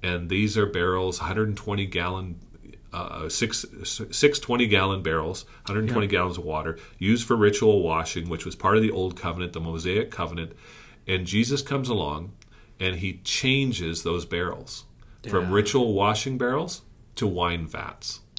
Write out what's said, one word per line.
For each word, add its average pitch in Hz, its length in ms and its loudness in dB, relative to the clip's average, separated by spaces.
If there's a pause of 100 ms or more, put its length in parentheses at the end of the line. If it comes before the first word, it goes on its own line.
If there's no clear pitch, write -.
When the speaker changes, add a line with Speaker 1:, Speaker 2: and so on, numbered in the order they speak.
Speaker 1:
And 87 260 -2
these 101 300 2
are 82 80 4
barrels, 92 520 0
hundred 104 300 0
and 104 80 -2
twenty 101 300 -4
gallon, 92 480 -4 (580)
uh, 87 360 -8
six, - 360 -2 (200)
six - 560 2
twenty 120 260 2
gallon 98 360 2
barrels, 80 420 -2 (220)
hundred 101 180 0
and 107 60 0
twenty 113 160 2
Speaker 2:
Yeah. 98 120 0
Speaker 1:
gallons 90 200 0
of 85 60 -10
water, 78 340 -4 (200)
used 113 280 2
for 120 100 4
ritual 104 460 6
washing, 82 460 -2
which 80 160 -6
was - 120 -8
part 98 200 4
of 110 60 6
the 110 80 4
Old 92 260 -2
Covenant, 87 360 -4
the 82 80 -6
Mosaic 85 500 -2
Covenant. 82 420 -6 (540)
And 92 200 -2
Jesus 117 360 2
comes 139 260 -2
along, 85 440 -2 (480)
and 92 160 0
he 92 260 -6
changes 123 800 0
those 85 220 -2
barrels - 600 -6 (440)
from 95 160 2
Speaker 2:
Yeah. 90 80 0
Speaker 1:
ritual 110 420 4
washing 107 440 2
barrels 131 440 -2 (340)
to 117 120 0
wine 85 400 0
vats. - 520 -10 (180)